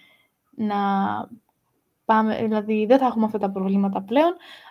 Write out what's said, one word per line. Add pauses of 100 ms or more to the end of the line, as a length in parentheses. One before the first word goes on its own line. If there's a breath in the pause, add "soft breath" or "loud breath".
(500 soft breath)
να (1300)
πάμε,
δηλαδή
δεν
θα
έχουμε
αυτά
τα
προβλήματα
πλέον, (380 loud breath)